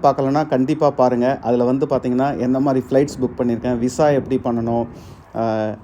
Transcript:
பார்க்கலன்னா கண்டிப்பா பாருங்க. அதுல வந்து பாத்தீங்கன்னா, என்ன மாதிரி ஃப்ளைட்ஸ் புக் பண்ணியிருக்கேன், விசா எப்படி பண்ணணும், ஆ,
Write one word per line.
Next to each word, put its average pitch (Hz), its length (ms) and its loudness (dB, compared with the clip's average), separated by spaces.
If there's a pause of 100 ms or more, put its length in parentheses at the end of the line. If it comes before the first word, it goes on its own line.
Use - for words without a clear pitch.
பார்க்கலன்னா 143 460 2
கண்டிப்பா 143 420 2
பாருங்க. 127 520 2
அதுல 123 220 2
வந்து 131 220 2
பாத்தீங்கன்னா, 131 520 0
என்ன 127 220 0
மாதிரி 131 300 0
ஃப்ளைட்ஸ் 139 300 2
புக் 123 200 -4
பண்ணியிருக்கேன், 120 380 -2
விசா 127 300 0
எப்படி 131 360 0
பண்ணணும், 117 420 -2 (500)
ஆ, 110 300 -2 (180)